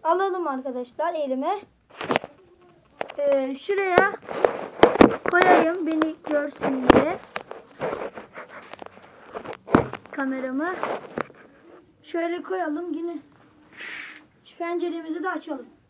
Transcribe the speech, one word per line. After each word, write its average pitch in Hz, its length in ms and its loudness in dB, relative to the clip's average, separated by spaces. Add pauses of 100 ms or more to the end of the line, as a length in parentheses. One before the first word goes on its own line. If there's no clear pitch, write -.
alalım 359 440 2
arkadaşlar 262 640 -4
elime. 294 460 -2 (1600)
E, 277 380 2
şuraya 392 580 2 (1160)
koyayım 349 560 6
beni 320 280 0 (140)
görsün 285 600 -2
diye. 320 280 6 (3000)
Kameramı. 269 640 -4 (1300)
Şöyle 339 400 -6
koyalım 339 500 -4
yine. 330 240 -6 (1300)
Şu - 120 -20
penceremizi 339 680 -4
de 381 60 -2
açalım. 285 360 -8 (240)